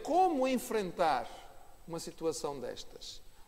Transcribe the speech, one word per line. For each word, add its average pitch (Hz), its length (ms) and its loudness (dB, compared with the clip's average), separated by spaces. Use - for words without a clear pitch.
Como 311 460 6
enfrentar 175 800 2
uma 165 100 -6
situação 156 600 -4
destas? - 640 -10